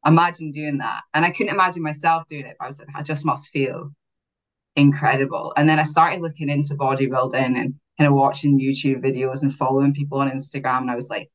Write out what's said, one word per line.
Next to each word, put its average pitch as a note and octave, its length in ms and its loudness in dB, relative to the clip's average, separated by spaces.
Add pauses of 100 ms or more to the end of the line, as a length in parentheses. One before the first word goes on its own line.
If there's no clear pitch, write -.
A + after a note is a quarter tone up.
Imagine E3 460 4
doing D3 280 -6
that." - 240 -6 (120)
And D#3 100 4
I F3+ 60 2
couldn't - 240 -2
imagine F3+ 280 2
myself D#3+ 460 0
doing C#3+ 160 -14
it, A2+ 140 -18
but - 80 -10
I - 20 -10
was C#3+ 100 -14
like, - 160 -20
"I D3 80 -8
just D3 220 -6
must C#3+ 240 -2
feel C#3 440 -4 (800)
incredible." C#3+ 840 2
And D3+ 120 4
then D#3 100 4
I D3+ 60 4
started E3 360 2
looking D#3 300 -6
into C#3+ 240 -2
bodybuilding C3 600 0
and B2+ 400 -2 (220)
kind D3 120 4
of C#3+ 60 4
watching C#3 460 2
YouTube C3+ 420 -2
videos C3 400 -2
and C3 120 0
following C#3 400 2
people C#3+ 240 -4
on C#3 120 0
Instagram. C3 520 -4
And B2+ 80 -6
I B2 60 -4
was B2+ 120 -8
like G2+ 260 -10